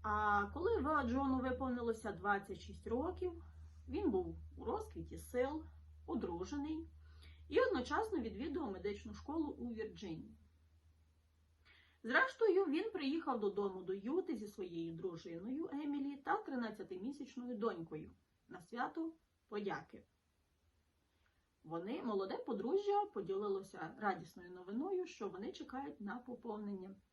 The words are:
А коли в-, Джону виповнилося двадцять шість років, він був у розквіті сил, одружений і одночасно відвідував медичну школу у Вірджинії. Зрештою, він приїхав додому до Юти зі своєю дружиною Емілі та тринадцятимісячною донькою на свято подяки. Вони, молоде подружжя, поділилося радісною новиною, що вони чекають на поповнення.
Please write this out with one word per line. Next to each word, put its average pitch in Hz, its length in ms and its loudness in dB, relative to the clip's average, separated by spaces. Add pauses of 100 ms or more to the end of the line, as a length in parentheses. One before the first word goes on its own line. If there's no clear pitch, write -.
А 208 520 6
коли 415 220 4
в-, 294 280 6
Джону 262 340 4
виповнилося 240 760 0
двадцять 196 480 2
шість - 260 -12
років, 339 580 0 (440)
він 330 220 2
був 175 280 2 (180)
у 262 80 -10
розквіті 226 540 -4
сил, 277 460 0 (420)
одружений 285 840 -2 (600)
і 320 120 6
одночасно 359 580 2
відвідував 240 540 -2
медичну 202 420 -4
школу 302 320 -2
у 240 280 -4
Вірджинії. 208 640 -6 (1600)
Зрештою, 392 640 6
він 349 260 2
приїхав 302 500 0
додому 202 420 0
до 185 120 -2
Юти 262 420 0
зі 208 100 -6
своєю 170 480 -6
дружиною 180 800 -4
Емілі 285 440 -2
та 311 200 2
тринадцятимісячною 247 1200 -4
донькою 170 540 -2 (380)
на - 120 -12
свято 320 520 -4 (360)
подяки. 196 560 -4 (1600)
Вони, 175 380 -4
молоде 202 340 2
подружжя, 403 680 2
поділилося 381 960 -2
радісною 185 520 -2
новиною, 247 560 -2
що 214 220 -6
вони 202 240 -6
чекають 269 480 -8
на 214 180 -4
поповнення. 208 800 -6 (160)